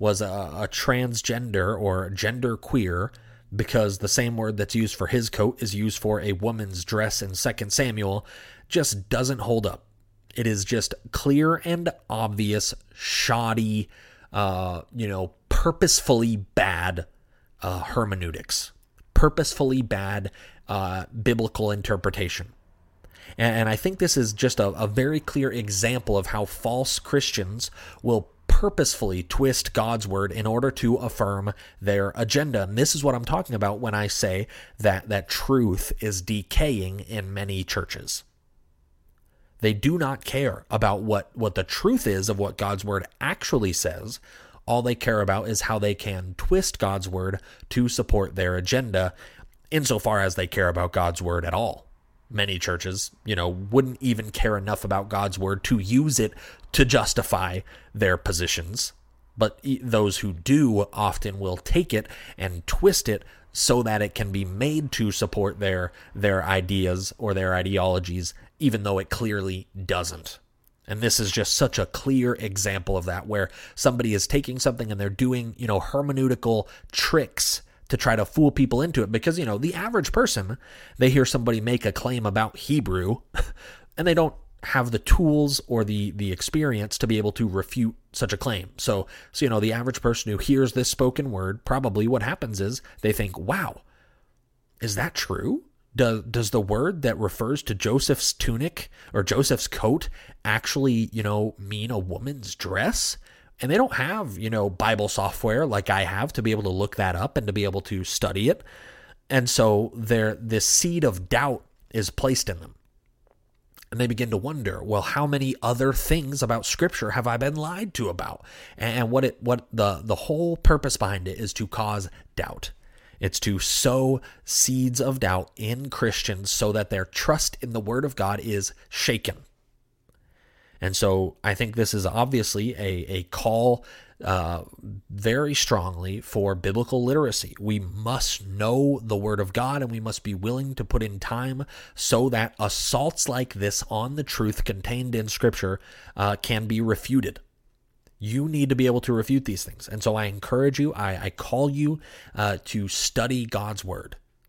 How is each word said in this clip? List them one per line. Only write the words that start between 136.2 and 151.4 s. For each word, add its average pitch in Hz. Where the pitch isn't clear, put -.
for 101
biblical 117
literacy. 127
We 104
must 104
know 120
the 110
Word 104
of 95
God, 135
and 120
we 113
must 110
be 104
willing 127
to 110
put 117
in 101
time 131
so 123
that 113
assaults 127
like 127
this 101
on 117
the 151
truth -
contained 120
in 110
Scripture, 101
uh, 101
can 110
be 110
refuted. 117
You 123
need 143
to 131
be 127
able 120
to 127
refute 127
these 98
things. -
And 107
so 110
I 107
encourage 123
you, 147
I, 98
I 98
call 135